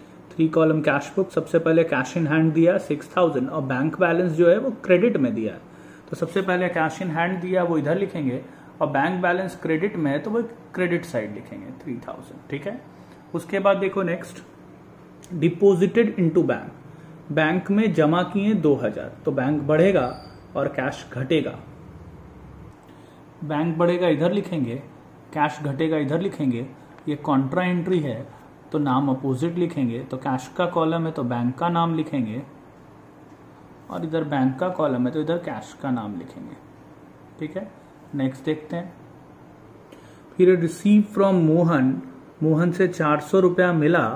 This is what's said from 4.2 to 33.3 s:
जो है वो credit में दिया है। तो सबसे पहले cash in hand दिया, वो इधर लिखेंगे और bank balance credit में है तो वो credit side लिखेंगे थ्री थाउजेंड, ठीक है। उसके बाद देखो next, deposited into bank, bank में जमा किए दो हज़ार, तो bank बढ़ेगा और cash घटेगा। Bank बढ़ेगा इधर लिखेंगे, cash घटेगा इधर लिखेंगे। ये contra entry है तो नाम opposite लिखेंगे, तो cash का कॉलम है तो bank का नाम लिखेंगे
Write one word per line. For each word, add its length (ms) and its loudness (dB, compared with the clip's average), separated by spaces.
जो 180 6
है 100 8
वो 120 -2
credit 340 4
में 180 0
दिया 180 -4
है। 80 -18
तो 60 -10
सबसे 260 -4
पहले 280 0
cash 320 -2
in 100 -4
hand 300 -2
दिया, 220 0
वो 140 0
इधर 200 0
लिखेंगे 440 -4
और 60 0
bank 340 0
balance 400 -2
credit 340 -2
में 160 0
है 80 0
तो 120 -6
वो 120 0
credit 320 -2
side 300 -6
लिखेंगे 360 -14
थ्री 140 -8
थाउजेंड, 420 -16
ठीक 180 -8
है। 140 -10
उसके 260 -4
बाद 180 4
देखो 260 -2
next, 400 -6
deposited 840 2
into 280 2
bank, 840 -8
bank 400 2
में 220 4
जमा 300 4
किए 320 0
दो 200 4
हज़ार, 500 -4
तो 60 -2
bank 300 0
बढ़ेगा 520 2
और 120 0
cash 460 -6
घटेगा। 380 -2
Bank 340 -2
बढ़ेगा 300 2
इधर 240 2
लिखेंगे, 440 -4
cash 280 -2
घटेगा 360 -2
इधर 240 -2
लिखेंगे। 440 -2
ये 80 -2
contra 480 0
entry 360 0
है 260 -4
तो 80 0
नाम 300 2
opposite 460 -2
लिखेंगे, 440 -2
तो 180 -10
cash 300 -4
का 80 0
कॉलम 400 0
है 60 -4
तो 120 -6
bank 340 -2
का 120 -2
नाम 260 0
लिखेंगे 460 -4